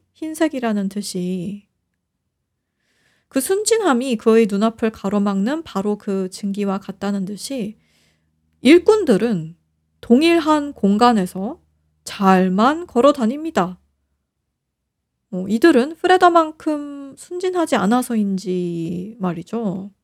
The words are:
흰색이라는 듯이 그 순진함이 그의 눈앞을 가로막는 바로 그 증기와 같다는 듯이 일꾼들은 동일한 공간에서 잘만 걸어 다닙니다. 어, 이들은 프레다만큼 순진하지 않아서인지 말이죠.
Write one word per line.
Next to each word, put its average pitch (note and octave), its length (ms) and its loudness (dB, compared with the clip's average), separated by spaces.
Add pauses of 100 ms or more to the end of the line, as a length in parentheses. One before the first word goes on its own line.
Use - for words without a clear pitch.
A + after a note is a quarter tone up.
(140)
흰색이라는 B3+ 720 -4
듯이 F#3 800 -8 (1600)
그 C4+ 120 -4
순진함이 F4+ 760 0
그의 A3+ 320 4
눈앞을 A3 420 -2
가로막는 G#3 760 -2
바로 G#3 340 -4
그 F#3+ 320 -6
증기와 G3 480 -4
같다는 G3 460 -6
듯이 G#3+ 540 -8 (840)
일꾼들은 A#3+ 960 4 (440)
동일한 D4+ 720 2
공간에서 G#3 880 0 (440)
잘만 G3 840 2
걸어 C4 260 4
다닙니다. B3+ 680 -2 (1500)
어, F#3 160 -6
이들은 C#4 480 2
프레다만큼 D#4 1200 0
순진하지 F4+ 600 -4
않아서인지 F#3+ 1400 -2
말이죠. F#3+ 720 -6 (120)